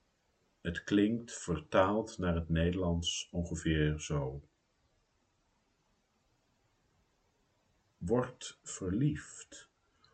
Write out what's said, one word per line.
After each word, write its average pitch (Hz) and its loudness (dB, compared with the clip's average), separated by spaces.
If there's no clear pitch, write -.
Het - -4
klinkt 107 2
vertaald 98 0
naar 90 2
het 82 0
Nederlands 85 0
ongeveer 80 0
zo. 71 -6
Word - -2
verliefd, - -4